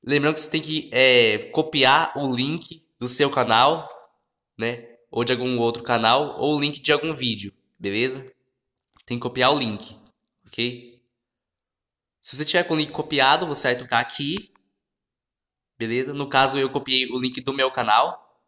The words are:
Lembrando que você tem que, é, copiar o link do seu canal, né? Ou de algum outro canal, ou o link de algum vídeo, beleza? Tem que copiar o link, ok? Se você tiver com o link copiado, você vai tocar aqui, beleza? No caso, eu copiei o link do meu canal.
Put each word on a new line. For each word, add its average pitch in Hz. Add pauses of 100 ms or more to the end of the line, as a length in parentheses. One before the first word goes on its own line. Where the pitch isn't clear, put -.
Lembrando 143
que 151
você -
tem 170
que, 156
é, 120
copiar 156
o 135
link 143
do 123
seu 139
canal, 139 (680)
né? 117 (140)
Ou 113
de 123
algum 123
outro 117
canal, 123
ou 147
o 143
link 143
de 151
algum 151
vídeo, 110 (220)
beleza? 127 (840)
Tem 120
que -
copiar 127
o 147
link, 110 (520)
ok? 123 (1200)
Se -
você 151
tiver 175
com 170
o 156
link 151
copiado, 147
você 147
vai 123
tocar 120
aqui, 147 (1300)
beleza? 127
No 143
caso, 135
eu 135
copiei 131
o 127
link 127
do 135
meu 135
canal. 123